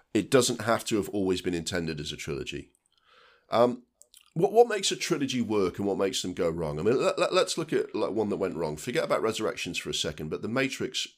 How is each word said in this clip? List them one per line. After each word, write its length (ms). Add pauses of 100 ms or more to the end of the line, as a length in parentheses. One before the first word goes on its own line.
(120)
It 180
doesn't 320
have 240
to 100
have 140
always 320
been 120
intended 460
as 100
a 60
trilogy. 540 (800)
Um, 320 (520)
what, 180
what 140
makes 240
a 60
trilogy 440
work 380
and 80
what 120
makes 240
them 120
go 160
wrong? 300
I 20
mean, 180
let, 180
let, 160
let's 240
look 140
at, 220
like, 180
one 180
that 80
went 180
wrong. 200
Forget 280
about 180
Resurrections 560
for 120
a 40
second, 360
but 120
the 60
Matrix 580 (120)